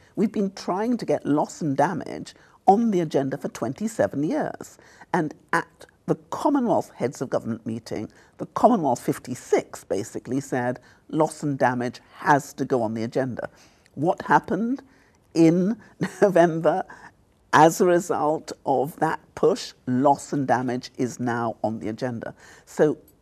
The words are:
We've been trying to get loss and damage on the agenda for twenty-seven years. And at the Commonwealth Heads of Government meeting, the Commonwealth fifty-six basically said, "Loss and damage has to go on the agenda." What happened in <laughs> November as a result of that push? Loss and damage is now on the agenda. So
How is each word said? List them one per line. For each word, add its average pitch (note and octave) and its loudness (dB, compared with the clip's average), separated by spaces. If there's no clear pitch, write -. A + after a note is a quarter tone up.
We've G#3+ 0
been G3 -2
trying A3 -4
to - -10
get - 0
loss D3+ -2
and C#3+ -2
damage - -2
on A#3 6
the F3+ 2
agenda C#3+ 0
for - -8
twenty-seven C#3 -2
years. - -4
And D#3 0
at - -6
the - 0
Commonwealth B3 0
Heads - -4
of B2 -6
Government A#2 -4
meeting, A2+ -8
the D3+ -10
Commonwealth D#3+ 2
fifty-six - -4
basically - -6
said, B2 -4
"Loss D3+ 0
and C#3+ -4
damage B2 0
has - 2
to C#3 -6
go B2 0
on A2 -2
the A2+ -6
agenda." B2 -4
What D#3+ -2
happened A3+ 0
in F3 4
<laughs> - -4
November E3+ 4
as D#3+ 6
a F#3+ 6
result D#3 0
of C3 -2
that D#3+ -2
push? - 0
Loss C3+ 2
and D3 0
damage B2+ -2
is B2 -4
now A#2 -4
on A2 -4
the G2 -8
agenda. A#2 -8
So D#3 2